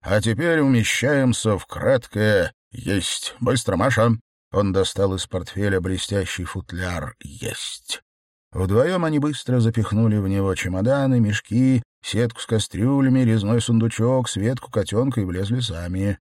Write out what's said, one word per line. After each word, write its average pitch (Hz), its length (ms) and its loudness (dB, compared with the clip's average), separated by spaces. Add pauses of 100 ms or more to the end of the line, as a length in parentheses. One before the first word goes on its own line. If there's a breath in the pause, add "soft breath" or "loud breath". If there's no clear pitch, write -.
«А 104 180 2
теперь 151 400 0
умещаемся 127 960 2
в - 80 -10
краткое 104 840 0 (200)
«есть». - 680 -4
Быстро, 123 360 0
Маша». 110 340 2 (420)
Он 98 200 2
достал 95 420 0
из 90 120 -6
портфеля 95 540 -2
блестящий 92 640 -4
футляр 87 760 -8
«есть». - 840 -12 (500)
Вдвоем 131 520 2
они 156 140 0
быстро 135 420 0
запихнули 113 560 2
в 98 120 0
него 98 260 0
чемоданы, 123 680 2
мешки, 117 600 2 (200)
сетку 113 380 -2
с - 60 -10
кастрюлями, 131 760 2
резной 113 400 2
сундучок, 117 680 0
Светку, 110 420 -4
котенка 113 500 -2
и 101 40 0
влезли 98 360 -2
сами. 92 600 -4